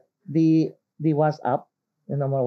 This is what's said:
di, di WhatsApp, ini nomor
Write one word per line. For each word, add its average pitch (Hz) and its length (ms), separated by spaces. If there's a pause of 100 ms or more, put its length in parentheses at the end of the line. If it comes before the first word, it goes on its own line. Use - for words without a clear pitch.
(260)
di, 160 400 (320)
di 156 160
WhatsApp, 147 560 (400)
ini 139 80
nomor 135 300